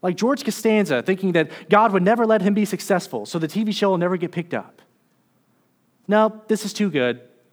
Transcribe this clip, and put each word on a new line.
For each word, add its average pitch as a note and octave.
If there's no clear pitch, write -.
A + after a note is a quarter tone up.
Like F3+
George C4+
Costanza G3+
thinking F#3
that D#3+
God G#3
would F#3+
never A3+
let A3
him G3+
be G#3
successful, F3
so -
the D#3+
T G#3+
V G#3+
show G3
will F#3
never F3+
get E3+
picked E3+
up. -
"No, G#3+
this G#3+
is G3+
too G3+
good. B2